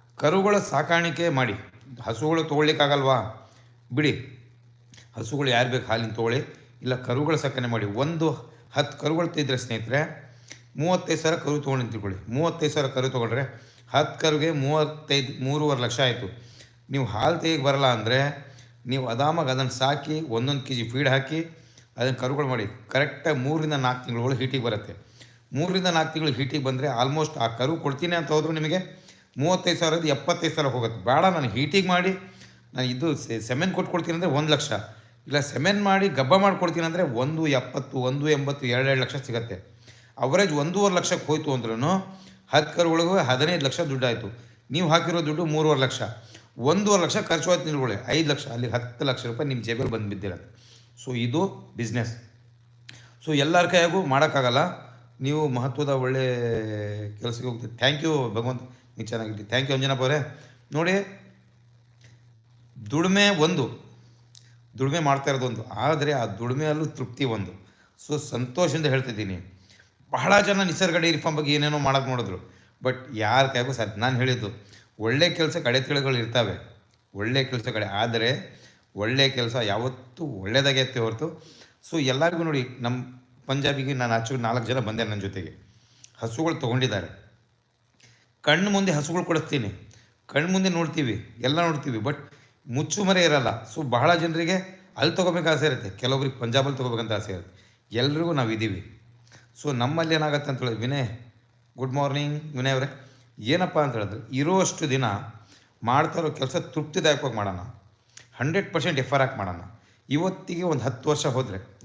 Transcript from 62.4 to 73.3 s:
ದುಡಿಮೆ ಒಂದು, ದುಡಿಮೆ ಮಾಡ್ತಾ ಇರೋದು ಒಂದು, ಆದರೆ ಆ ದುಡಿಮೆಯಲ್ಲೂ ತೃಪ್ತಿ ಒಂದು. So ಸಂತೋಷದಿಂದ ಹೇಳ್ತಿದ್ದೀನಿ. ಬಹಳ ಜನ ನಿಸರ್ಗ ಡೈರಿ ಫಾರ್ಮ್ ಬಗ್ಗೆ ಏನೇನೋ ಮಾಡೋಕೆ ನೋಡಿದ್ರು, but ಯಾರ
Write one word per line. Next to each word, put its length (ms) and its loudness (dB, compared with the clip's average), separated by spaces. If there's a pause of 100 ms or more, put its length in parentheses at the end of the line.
ದುಡಿಮೆ 500 4 (140)
ಒಂದು, 260 4 (1080)
ದುಡಿಮೆ 260 0
ಮಾಡ್ತಾ 300 2
ಇರೋದು 160 0
ಒಂದು, 180 -4 (160)
ಆದರೆ 340 2
ಆ 120 0
ದುಡಿಮೆಯಲ್ಲೂ 600 -2
ತೃಪ್ತಿ 400 -6
ಒಂದು. 260 -4 (480)
So 220 -4
ಸಂತೋಷದಿಂದ 640 0
ಹೇಳ್ತಿದ್ದೀನಿ. 520 -2 (760)
ಬಹಳ 300 2
ಜನ 220 2
ನಿಸರ್ಗ 340 2
ಡೈರಿ 200 2
ಫಾರ್ಮ್ 200 -2
ಬಗ್ಗೆ 160 0
ಏನೇನೋ 260 2
ಮಾಡೋಕೆ 300 2
ನೋಡಿದ್ರು, 300 -4 (420)
but 160 0 (160)
ಯಾರ 340 4